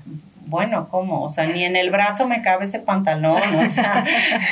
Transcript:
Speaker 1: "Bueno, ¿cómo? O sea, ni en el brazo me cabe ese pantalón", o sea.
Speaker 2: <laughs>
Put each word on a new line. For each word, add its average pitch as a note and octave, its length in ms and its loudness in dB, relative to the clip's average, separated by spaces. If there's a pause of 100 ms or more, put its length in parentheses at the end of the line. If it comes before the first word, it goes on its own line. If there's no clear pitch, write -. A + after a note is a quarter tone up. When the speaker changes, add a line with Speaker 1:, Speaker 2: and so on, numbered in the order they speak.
(460)
Speaker 1:
"Bueno, F3 440 -2
¿cómo? F#3 340 -2
O D3+ 40 -6
sea, D#3+ 180 -2
ni F3 180 -2
en F3+ 120 -2
el F3+ 140 2
brazo G3+ 380 2
me A#3 140 -2
cabe F#3 220 2
ese G3 160 -4
pantalón", D#3+ 600 2 (160)
o A#3 120 4
sea. G3+ 360 0
Speaker 2:
<laughs> - 100 0 (380)